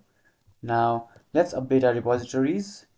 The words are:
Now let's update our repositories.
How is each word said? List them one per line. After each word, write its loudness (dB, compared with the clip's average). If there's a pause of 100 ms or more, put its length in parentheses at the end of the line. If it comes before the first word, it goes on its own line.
(600)
Now 0 (240)
let's 2
update 2
our 4
repositories. -2 (120)